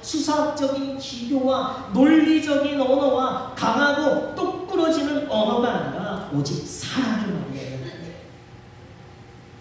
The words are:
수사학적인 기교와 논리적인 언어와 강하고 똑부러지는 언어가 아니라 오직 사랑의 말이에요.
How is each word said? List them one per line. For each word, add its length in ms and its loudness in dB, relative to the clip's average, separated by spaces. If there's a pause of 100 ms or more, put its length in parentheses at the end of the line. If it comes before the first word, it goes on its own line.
수사학적인 960 -2
기교와 960 -2
논리적인 880 4
언어와 760 2
강하고 800 2
똑부러지는 960 0
언어가 400 2
아니라 640 -6
오직 340 -2
사랑의 600 -4
말이에요. 520 -8 (1800)